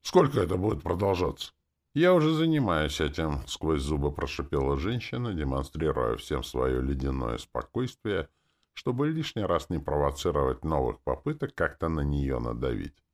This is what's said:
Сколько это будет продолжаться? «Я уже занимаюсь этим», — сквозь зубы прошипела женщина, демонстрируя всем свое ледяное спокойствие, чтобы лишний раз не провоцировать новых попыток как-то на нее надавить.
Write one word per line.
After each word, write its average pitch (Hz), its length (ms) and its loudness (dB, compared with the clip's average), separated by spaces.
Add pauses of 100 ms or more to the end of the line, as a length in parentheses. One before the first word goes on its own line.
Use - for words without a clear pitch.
Сколько 139 380 4
это 90 160 2
будет 92 260 0
продолжаться? 90 680 0 (420)
«Я 165 180 6
уже 160 220 6
занимаюсь 113 640 2
этим», — 76 460 0
сквозь 78 340 0
зубы 71 300 0
прошипела 71 680 -2
женщина, 113 560 -4
демонстрируя 67 840 -2
всем 67 260 -4
свое 64 400 0
ледяное 65 560 -2
спокойствие, 101 920 -4 (440)
чтобы 135 360 -2
лишний 156 360 -4
раз 85 260 0
не 85 80 -2
провоцировать 73 840 0
новых 67 360 0
попыток - 540 -4
как-то - 340 -2
на 80 120 0
нее 69 400 0
надавить. 58 600 -4 (140)